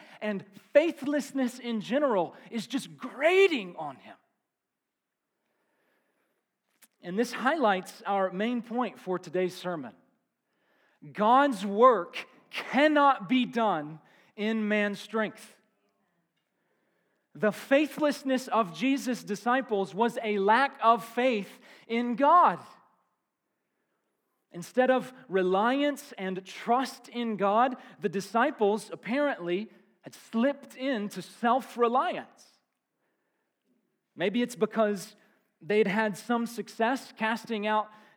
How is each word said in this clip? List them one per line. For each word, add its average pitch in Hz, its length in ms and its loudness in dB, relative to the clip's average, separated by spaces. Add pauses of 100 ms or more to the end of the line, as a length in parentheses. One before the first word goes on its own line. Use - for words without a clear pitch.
(220)
and 208 240 -6 (260)
faithlessness 285 840 0
in 233 240 -6
general 208 540 0 (160)
is 226 160 -6
just 170 280 -8
grating 294 840 2
on 147 180 -8
him. - 200 -20 (2750)
And 175 160 -8
this 233 160 0
highlights 214 720 0
our 190 260 0
main 220 300 -2
point 226 380 -4
for 185 180 -4
today's 180 380 -4
sermon. 151 380 -8 (1160)
God's 226 540 2
work 208 600 4 (240)
cannot 285 760 2
be 254 180 2
done 165 540 -2 (360)
in 214 320 -2
man's 208 320 0
strength. - 560 -6 (1800)
The 190 160 -2
faithlessness 269 960 0
of 202 260 0
Jesus' 233 500 -2
disciples 208 680 -2
was 233 300 0
a 208 160 -2
lack 226 420 2
of 226 220 4
faith 240 460 -2 (380)
in 240 280 -4
God. 285 440 6 (1900)
Instead 247 360 0
of 254 240 0 (140)
reliance 214 920 0
and 190 280 -6
trust - 640 -2
in 233 260 -6
God, 214 400 2 (240)
the 202 80 -2
disciples 214 840 0
apparently 214 800 -4 (320)
had - 140 -18 (160)
slipped 277 440 -2
into 220 460 -6
self-reliance. 240 1200 -2 (1700)
Maybe 196 260 -2
it's 240 140 -4
because 208 580 -2 (480)
they'd 202 260 2
had 208 300 0
some 233 280 -2
success 226 720 -4
casting 220 500 -4
out 214 220 0 (280)